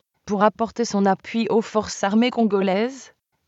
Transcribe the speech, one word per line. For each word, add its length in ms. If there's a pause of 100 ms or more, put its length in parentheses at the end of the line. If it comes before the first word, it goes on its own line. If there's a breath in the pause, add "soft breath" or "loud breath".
(260)
pour 160
apporter 420
son 220
appui 420
aux 140
forces 420
armées 260
congolaises, 840 (340)